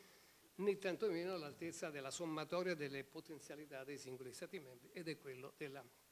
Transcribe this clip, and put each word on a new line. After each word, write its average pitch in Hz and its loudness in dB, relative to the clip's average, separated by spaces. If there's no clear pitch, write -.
né 196 8
tantomeno 185 4
all'altezza 165 -2
della 139 -2
sommatoria 170 2
delle 139 0
potenzialità 147 -8
dei 139 -4
singoli 127 -6
Stati 180 -6
membri, 131 -12
ed 175 -4
è 151 0
quello 131 -8
della 139 -4